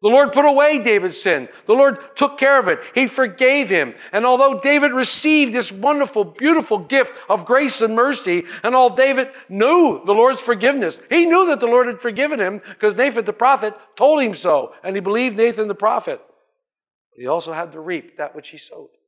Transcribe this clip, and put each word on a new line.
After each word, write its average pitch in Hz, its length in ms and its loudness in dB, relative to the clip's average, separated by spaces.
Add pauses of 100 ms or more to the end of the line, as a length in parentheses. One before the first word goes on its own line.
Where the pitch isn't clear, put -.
The 208 80 2
Lord 277 240 4
put 285 100 4
away 285 360 4
David's 202 380 -2
sin. 147 300 -2 (160)
The 208 80 2
Lord 269 260 4 (160)
took 285 220 -2
care 269 220 4
of 208 100 0
it. 160 100 0 (160)
He 254 120 0
forgave 254 640 0
him. 147 240 -2 (180)
And 214 140 -2
although 254 340 2
David 285 320 2
received 262 640 0
this 240 180 -4
wonderful, 254 520 -2
beautiful 254 520 -2
gift 240 340 -2 (160)
of 185 200 -2
grace 262 340 0
and 220 160 0
mercy, 226 480 -2 (180)
and 240 120 -2
all 254 160 4
David 262 400 0 (180)
knew 240 560 2
the 185 80 0
Lord's 233 300 2
forgiveness, 233 680 -2
he 339 160 2
knew 349 220 4
that 285 140 -2
the 233 80 -2
Lord 247 180 4
had 240 160 -10
forgiven 254 360 -4
him 196 300 -4
because 202 280 -4
Nathan 233 280 -2
the 202 80 -6
prophet 233 420 0 (220)
told 294 240 4
him 220 140 -2
so, 147 480 -2
and 190 120 -8
he 202 60 -4
believed 208 380 -4
Nathan 214 300 0
the 202 60 -6
prophet. 214 460 -4 (920)
But - 100 -20
he 123 40 -10
also 160 280 -4
had 165 180 -10
to 156 80 -18
reap 160 380 -12
that 147 160 -10
which 151 160 -18
he 156 80 -20
sowed. 156 320 -20 (180)